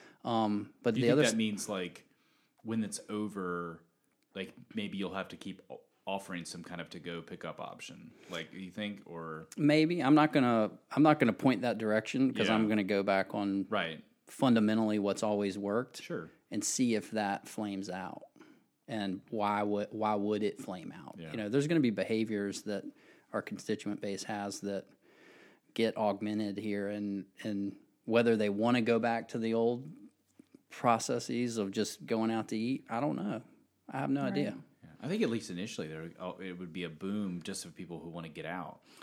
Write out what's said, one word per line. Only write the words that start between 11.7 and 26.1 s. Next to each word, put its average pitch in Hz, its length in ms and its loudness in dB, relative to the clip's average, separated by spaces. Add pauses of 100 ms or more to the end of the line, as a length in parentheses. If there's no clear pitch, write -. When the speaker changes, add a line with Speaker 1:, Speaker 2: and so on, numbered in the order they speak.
Speaker 1:
direction 110 560 2
'cause 110 140 4
Speaker 2:
Yeah. 110 80 4
Speaker 1:
I'm 110 120 4
gonna 107 140 4
go 98 220 2
back 98 320 2
on 98 340 0
Speaker 2:
Right. 82 320 -2 (240)
Speaker 1:
fundamentally 110 720 4
what's 98 240 0
always 104 340 2
worked 101 460 -2
Speaker 2:
Sure. 90 280 -8 (200)
Speaker 1:
and - 140 -2
see 120 320 2
if - 160 -4
that 101 340 -2
flames 98 420 -6
out. 92 360 -8 (640)
And 98 320 -4 (100)
why 104 320 2
would, 104 300 0
why 107 240 2
would 104 260 0
it - 180 -2
flame - 320 -10 (140)
out? - 100 -14
Speaker 2:
Yeah. 80 140 -12
Speaker 1:
You - 60 -8
know, 107 120 -4
there's 143 200 2
gonna 165 100 4
be 123 120 6
behaviors 104 720 0
that 104 200 -4 (500)
our 104 80 0
constituent 104 640 -4
base 98 220 -4
has 101 360 -4
that 98 240 -4 (880)
get 113 240 2
augmented 104 600 0